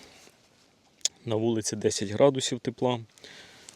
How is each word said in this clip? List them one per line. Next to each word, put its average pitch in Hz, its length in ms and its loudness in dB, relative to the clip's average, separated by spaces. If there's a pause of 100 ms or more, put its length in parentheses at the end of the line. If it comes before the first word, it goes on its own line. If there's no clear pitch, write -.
(1300)
На 113 100 0
вулиці 110 400 0
десять 104 340 0
градусів 131 500 4
тепла. 123 400 -2 (760)